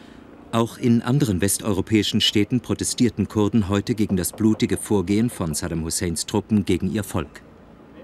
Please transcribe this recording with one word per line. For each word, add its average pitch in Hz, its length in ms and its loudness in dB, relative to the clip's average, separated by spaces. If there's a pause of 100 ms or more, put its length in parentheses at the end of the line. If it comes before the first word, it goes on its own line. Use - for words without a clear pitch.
(520)
Auch 117 240 -2
in 117 240 4
anderen 120 400 0
westeuropäischen 98 800 0
Städten 110 400 2
protestierten - 680 0
Kurden 104 420 2
heute 101 240 0
gegen 101 240 0
das 87 140 -2
blutige 110 440 2
Vorgehen 101 540 0
von 82 240 -4
Saddam 82 280 -4
Husseins 82 440 -4
Truppen 104 400 0
gegen 92 260 0
ihr 104 120 -4
Volk. - 360 -6 (640)